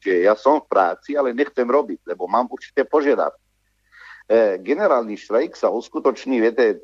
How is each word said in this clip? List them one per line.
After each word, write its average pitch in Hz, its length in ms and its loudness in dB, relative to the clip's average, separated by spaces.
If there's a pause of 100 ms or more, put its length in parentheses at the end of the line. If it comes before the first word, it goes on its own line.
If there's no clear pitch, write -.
Čiže 90 240 0
ja 107 80 4
som 139 320 0
v - 60 -14
práci, 95 420 0
ale 139 160 -2
nechcem 120 400 -2
robiť, 123 400 -2
lebo 90 160 -6
mám 117 240 0
určité - 400 -6
požiadavky. 135 480 0 (880)
E, 107 320 2
generálny 123 560 -2
štrajk 123 400 -4
sa - 160 -2
uskutoční, 127 720 -2
viete, 113 420 2